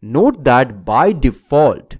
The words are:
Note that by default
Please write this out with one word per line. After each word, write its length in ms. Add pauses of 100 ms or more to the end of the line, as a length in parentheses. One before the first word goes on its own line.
Note 420
that 400
by 300
default 880